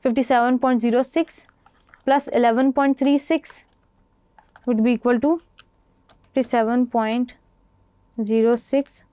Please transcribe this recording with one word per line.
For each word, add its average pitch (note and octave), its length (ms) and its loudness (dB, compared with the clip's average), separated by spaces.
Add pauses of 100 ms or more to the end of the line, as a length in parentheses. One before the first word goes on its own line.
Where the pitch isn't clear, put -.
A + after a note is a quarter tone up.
फिफ्टी B3 200 0
सेवन B3 340 2
पॉइंट B3 240 0
ज़ीरो A#3+ 220 0
सिक्स - 420 -6 (600)
प्लस C#4 240 0
इलेवन A#3+ 420 2
पॉइंट C#4 260 0
थ्री C#4+ 220 2
सिक्स - 440 -6 (1040)
would A#3 160 0
be B3 120 2
equal B3 280 0
to D4 80 2 (1040)
fifty C4 80 0
seven A#3+ 440 0
point A#3 460 -4 (840)
zero A3+ 380 0
six - 580 -6